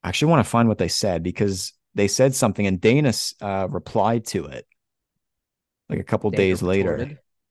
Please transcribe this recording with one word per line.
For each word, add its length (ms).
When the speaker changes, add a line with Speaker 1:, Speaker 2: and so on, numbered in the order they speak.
Speaker 1:
I 80
actually 200
wanna 140
find 240
what 100
they 100
said 340
because 500
they 140
said 260
something 320
and 140
Dana 280
s-, 320
uh, 300
replied 560
to 200
it, 200
like, 120
a 40
couple 260
Speaker 2:
Dana 120
Speaker 1:
days 200
later. 300
Speaker 2:
retorted? 260